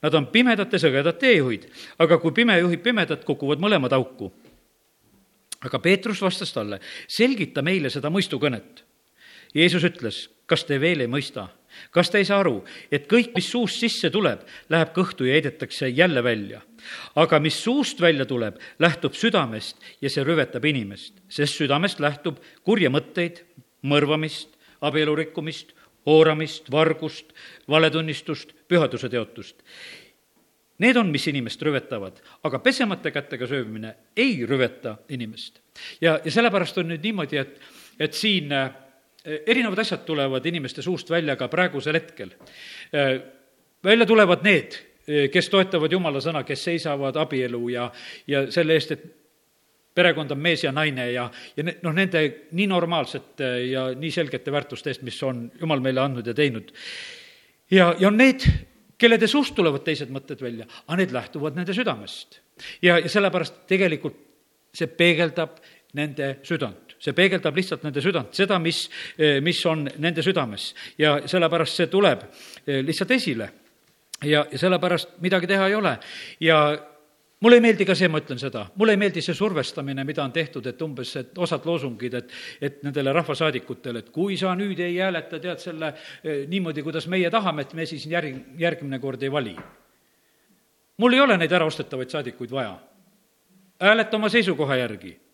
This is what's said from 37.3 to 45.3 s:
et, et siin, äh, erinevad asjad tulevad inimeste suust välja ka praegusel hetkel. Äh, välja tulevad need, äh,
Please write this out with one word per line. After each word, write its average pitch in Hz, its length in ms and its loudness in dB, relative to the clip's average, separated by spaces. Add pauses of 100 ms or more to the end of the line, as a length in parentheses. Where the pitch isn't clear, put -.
et, 135 200 -6 (420)
et 151 140 -2
siin, 180 380 0
äh, 135 180 0 (580)
erinevad 202 560 0
asjad - 240 -6
tulevad 135 380 -2
inimeste 156 360 -6
suust 170 280 -6
välja 160 260 0
ka 123 160 -6
praegusel 156 480 0
hetkel. 101 320 -18 (640)
Äh, 135 220 2 (680)
välja 226 220 6
tulevad 196 400 6
need, 185 320 2 (320)
äh, 147 240 2